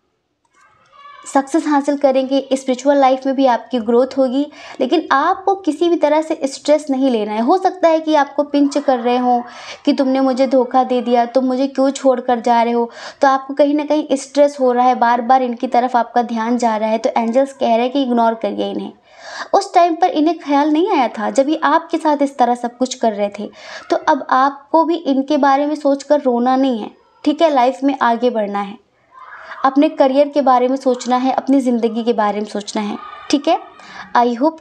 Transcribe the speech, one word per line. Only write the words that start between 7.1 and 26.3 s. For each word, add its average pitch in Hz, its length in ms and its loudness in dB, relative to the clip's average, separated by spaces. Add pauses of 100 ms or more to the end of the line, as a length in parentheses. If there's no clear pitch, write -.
लेना 214 220 -2
है। 214 80 -2
हो 294 180 2
सकता 370 300 0
है 320 120 2
कि 311 140 -2
आपको 294 300 0
पिंच 285 340 0
कर 277 200 0
रहे 240 180 0
हों 247 240 0 (440)
कि 294 80 2
तुमने 269 280 0
मुझे 269 260 2
धोखा 262 380 2
दे 247 180 -2
दिया, 240 240 2
तुम 254 180 0
मुझे 254 220 -2
क्यों 269 240 0
छोड़ 262 300 0
कर 247 200 -2
जा 233 220 2
रहे 233 100 0
हो, 233 180 -2 (300)
तो 277 80 6
आपको 269 260 -2
कहीं 294 200 2
ना 302 100 -2
कहीं 294 320 -2
स्ट्रेस 285 440 0
हो 254 120 2
रहा 247 140 2
है, 254 80 4
बार 233 260 0
बार 262 220 2
इनकी 240 240 -4
तरफ 254 300 0
आपका 233 260 0
ध्यान 226 360 -2
जा 233 180 0
रहा 214 120 -2
है। 220 100 0
तो 233 180 -2
एंजल्स 269 360 0
कह 240 220 0
रहे 226 80 2
हैं 254 80 -2
कि 277 120 0
इग्नोर 233 320 0
करिए 208 360 -6
इन्हें। 196 220 -8 (640)
उस 392 200 0
टाइम 349 200 4
पर 339 160 0
इन्हें 320 280 0
ख्याल 285 320 0
नहीं 320 200 0
आया 277 180 2
था 214 220 -6
जब 262 180 2
ये 311 160 -2
आपके 320 340 0
साथ 302 240 0
इस 277 160 -2
तरह 240 160 2
सब 240 220 -8
कुछ 254 180 -4
कर 226 180 0
रहे 202 160 -4 (100)
थे। 214 100 -10 (420)
तो 339 60 0
अब 302 340 -2
आपको 285 540 0
भी 330 120 -2
इनके 269 400 -2
बारे 277 300 2
में 302 80 -4
सोचकर 294 460 0
रोना 247 360 0